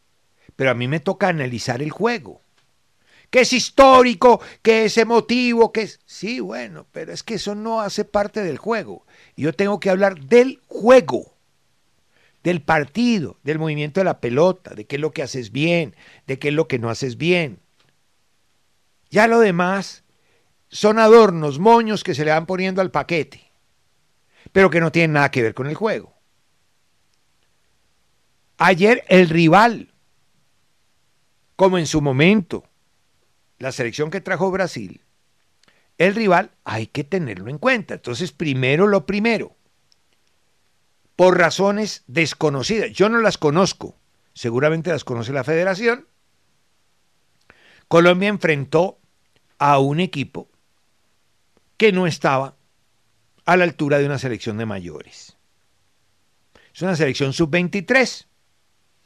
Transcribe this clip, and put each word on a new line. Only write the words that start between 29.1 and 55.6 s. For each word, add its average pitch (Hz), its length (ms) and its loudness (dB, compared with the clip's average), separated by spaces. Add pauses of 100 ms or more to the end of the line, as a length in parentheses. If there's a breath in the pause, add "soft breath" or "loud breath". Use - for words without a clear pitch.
rival, 170 640 4 (1600)
como 185 220 4
en 160 80 -2
su 151 160 -2
momento, 143 600 2 (920)
la 131 120 -8
selección 131 400 -6
que 190 100 -8
trajo 185 300 -2
Brasil, 170 520 -8 (920)
el 190 200 2
rival 202 340 2 (140)
hay 110 240 -8
que 143 160 -8
tenerlo 120 440 -8
en 147 100 -12
cuenta. 240 360 -4
Entonces, 120 380 -10
primero 143 560 0
lo 196 180 0
primero, 202 500 -4 (1600)
por 180 240 4
razones 196 680 0
desconocidas, 147 840 -2
yo 180 180 2
no 233 100 0
las 214 200 0
conozco, - 580 -2 (360)
seguramente 147 580 -2
las 147 140 -4
conoce 117 280 -8
la 139 120 -4
federación, 190 640 -2 (1800 soft breath)
Colombia 180 440 2
enfrentó 160 680 -2 (600)
a 143 200 2
un 139 220 0
equipo 139 480 -8 (1300)
que 214 160 4
no 180 160 0
estaba 135 480 -4 (880)
a 175 120 2
la 180 60 4
altura 147 360 0
de 143 80 2
una 143 120 -4
selección 113 380 -8
de 113 100 -6
mayores. 87 720 -14 (1400 soft breath)